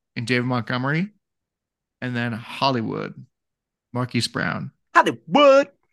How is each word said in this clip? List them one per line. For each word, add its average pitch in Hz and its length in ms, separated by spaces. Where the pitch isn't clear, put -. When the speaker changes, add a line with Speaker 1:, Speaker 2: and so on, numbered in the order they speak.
Speaker 1:
in 120 100
David 123 220
Montgomery, 131 640
and 127 140
then 120 180
Hollywood, 113 920
Marquise 123 340
Brown. - 440
Speaker 2:
Hollywood. 277 760